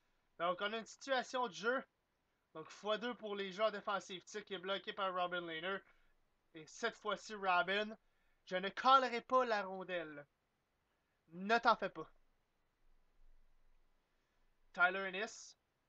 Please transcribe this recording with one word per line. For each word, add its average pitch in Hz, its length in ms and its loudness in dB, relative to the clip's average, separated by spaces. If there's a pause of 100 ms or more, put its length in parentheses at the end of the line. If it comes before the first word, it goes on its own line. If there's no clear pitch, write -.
(400)
Donc, 180 200 0
on 208 120 -2
a 226 60 -2
une 214 80 -8
situation 254 600 -2
de 180 80 -6
jeu. 233 300 0 (720)
Donc, 160 140 -12
fois 208 300 -2
deux 240 160 -4
pour 208 220 -8
les 196 160 -4
joueurs 214 180 2
défensifs. 196 540 -6
Tir 208 200 -10
qui 196 100 -10
est 180 40 -4
bloqué 190 340 -4
par 190 220 -2
Robin 180 280 -2
Lehner. 170 360 -4 (760)
Et 156 120 -16
cette 226 300 -4
fois-ci, 208 380 -4
Robin, 196 640 2 (500)
je 185 100 -2
ne 190 140 -2
collerai 247 500 6
pas 254 240 4
la 214 180 0
rondelle. 175 640 -6 (1000)
Ne 196 300 2
t'en 233 180 6
fais 190 140 -2
pas. 156 180 -10 (2750)
Tyler 185 360 4
Ennis. 196 480 -6 (320)